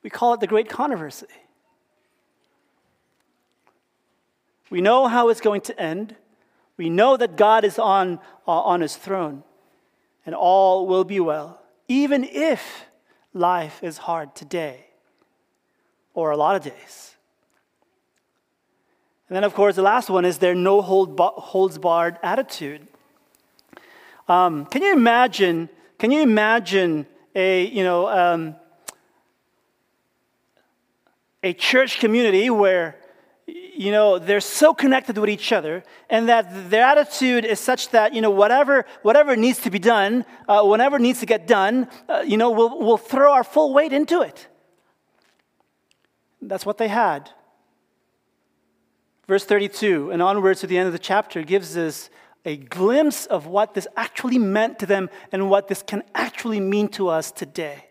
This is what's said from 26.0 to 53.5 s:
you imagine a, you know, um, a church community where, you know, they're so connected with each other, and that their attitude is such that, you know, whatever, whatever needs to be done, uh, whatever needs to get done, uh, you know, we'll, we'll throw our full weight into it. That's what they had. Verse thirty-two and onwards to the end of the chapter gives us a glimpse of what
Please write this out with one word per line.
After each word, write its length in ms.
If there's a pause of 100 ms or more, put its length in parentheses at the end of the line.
you 100
imagine 880 (280)
a, 300
you 180
know, 240
um, 480 (3000)
a 100
church 460
community 500
where, 500 (480)
you 440
know, 280
they're 220
so 320
connected 440
with 120
each 220
other, 320 (260)
and 200
that 400
their 140
attitude 600
is 140
such 300
that, 240
you 80
know, 80
whatever, 560 (180)
whatever 320
needs 240
to 100
be 100
done, 460 (220)
uh, 160
whatever 360
needs 200
to 60
get 220
done, 400 (200)
uh, 180
you 100
know, 140
we'll, 300
we'll 180
throw 340
our 120
full 300
weight 200
into 280
it. 260 (1900)
That's 240
what 120
they 100
had. 420 (2000)
Verse 180
thirty-two 640
and 140
onwards 380
to 60
the 100
end 100
of 60
the 40
chapter 460
gives 340
us 320 (360)
a 120
glimpse 720
of 180
what 300